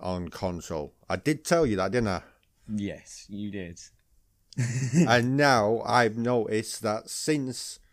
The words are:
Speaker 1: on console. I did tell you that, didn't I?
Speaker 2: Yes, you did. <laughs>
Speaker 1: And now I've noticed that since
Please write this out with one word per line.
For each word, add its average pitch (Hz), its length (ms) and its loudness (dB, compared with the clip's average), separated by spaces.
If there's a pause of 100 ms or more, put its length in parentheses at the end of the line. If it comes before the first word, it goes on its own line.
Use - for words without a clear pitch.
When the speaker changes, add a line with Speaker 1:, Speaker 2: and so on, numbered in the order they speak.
Speaker 1:
on 90 280 -4
console. 82 640 -6 (140)
I 92 80 -2
did 139 280 -2
tell 165 220 4
you 104 100 2
that, 95 160 0
didn't 117 160 2
I? 87 140 -2 (500)
Speaker 2:
Yes, 101 560 -8
you 101 220 -10
did. 90 300 -10 (760)
<laughs> 127 520 0
Speaker 1:
And 120 280 4
now 117 480 4
I've 113 320 4
noticed 113 640 -2
that 110 280 -4
since - 680 -4 (140)